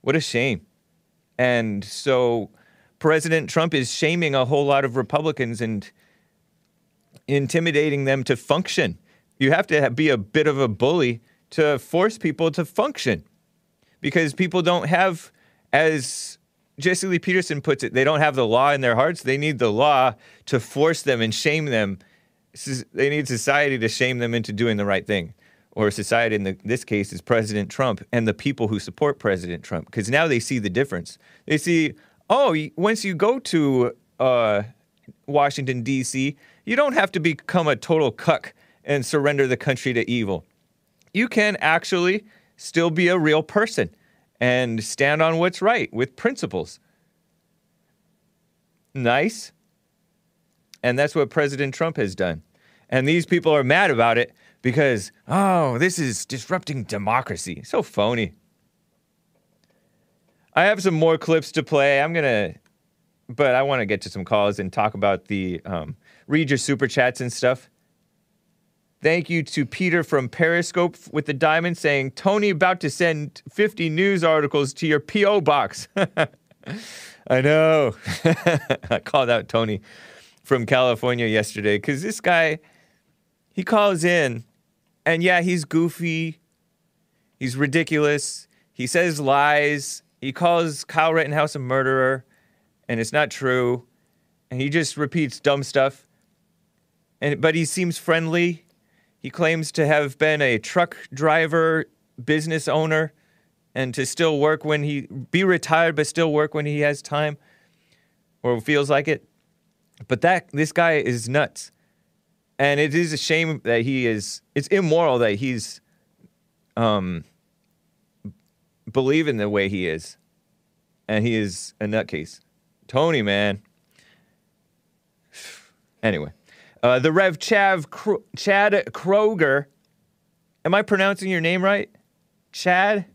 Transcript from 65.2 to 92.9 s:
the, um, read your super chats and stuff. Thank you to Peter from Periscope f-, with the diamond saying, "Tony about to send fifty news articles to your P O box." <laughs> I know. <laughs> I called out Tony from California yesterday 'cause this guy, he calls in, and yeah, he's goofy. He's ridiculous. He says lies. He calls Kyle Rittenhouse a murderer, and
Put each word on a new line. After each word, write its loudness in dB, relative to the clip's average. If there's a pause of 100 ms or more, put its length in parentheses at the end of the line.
the, -4
um, -8 (300)
read 0
your 2
super -2
chats 0
and -6
stuff. -2 (1300)
Thank 0
you 0
to -4
Peter -2
from -2
Periscope 0
f-, -20
with -4
the -6
diamond 0
saying, 0
"Tony 0
about 0
to -4
send -2
fifty -2
news 0
articles 2
to -4
your 2
P 0
O 4
box." 0
<laughs> -6
I -4
know. 4 (160)
<laughs> -8 (640)
I 0
called 2
out 0
Tony -2 (600)
from 0
California 2
yesterday 0
'cause -4
this -8
guy, 2 (960)
he -6
calls 2
in, 2 (640)
and 2
yeah, 4
he's -2
goofy. -2 (1000)
He's -6
ridiculous. 0 (220)
He -8
says 0
lies. 2 (180)
He -6
calls 0
Kyle 0
Rittenhouse 0
a -8
murderer, 0 (600)
and -4